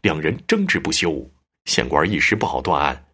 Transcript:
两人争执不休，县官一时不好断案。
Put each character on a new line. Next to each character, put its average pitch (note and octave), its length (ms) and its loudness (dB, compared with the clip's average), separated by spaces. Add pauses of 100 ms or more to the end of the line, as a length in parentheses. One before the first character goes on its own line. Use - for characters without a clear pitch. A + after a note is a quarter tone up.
两 D#2 200 2
人 E2+ 160 0 (100)
争 G3+ 180 2
执 F3 140 0
不 - 120 -2
休， D#2+ 360 -2 (380)
县 - 240 -2
官 D#2 200 2
一 F#2 100 0
时 - 160 2
不 A2 100 0
好 C2 160 -2
断 D2+ 180 0
案。 C#2 340 -2